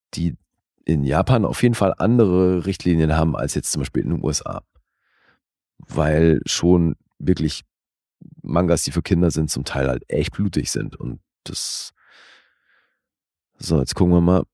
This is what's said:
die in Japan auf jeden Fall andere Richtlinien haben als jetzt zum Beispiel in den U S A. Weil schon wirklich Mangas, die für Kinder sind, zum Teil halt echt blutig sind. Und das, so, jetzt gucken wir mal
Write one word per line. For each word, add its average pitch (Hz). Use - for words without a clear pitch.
die 85
in 76
Japan 95
auf -
jeden 120
Fall 98
andere 92
Richtlinien 82
haben 80
als -
jetzt -
zum -
Beispiel -
in -
den 85
U 78
S -
A. -
Weil 78
schon 85
wirklich 78
Mangas, 82
die -
für 85
Kinder 85
sind, 78
zum -
Teil 67
halt 64
echt 73
blutig 95
sind. -
Und -
das, -
so, 82
jetzt -
gucken 87
wir 87
mal 87